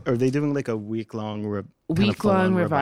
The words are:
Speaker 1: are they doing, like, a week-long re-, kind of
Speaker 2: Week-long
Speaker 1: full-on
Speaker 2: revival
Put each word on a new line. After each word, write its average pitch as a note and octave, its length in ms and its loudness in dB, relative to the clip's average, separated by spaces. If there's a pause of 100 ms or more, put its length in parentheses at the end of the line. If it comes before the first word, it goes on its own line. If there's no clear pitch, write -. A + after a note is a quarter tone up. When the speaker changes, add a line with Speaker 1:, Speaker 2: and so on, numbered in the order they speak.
Speaker 1:
are C3 100 2
they C3 120 2
doing, C#3+ 240 0
like, C#3 160 -4
a A2+ 80 -2
week-long G#2+ 680 -6
re-, G#2 180 -4
kind - 60 -18 (200)
of E3 100 -2
Speaker 2:
Week-long G3+ 160 4
Speaker 1:
full-on F#3 400 2
Speaker 2:
revival F3+ 80 2 (180)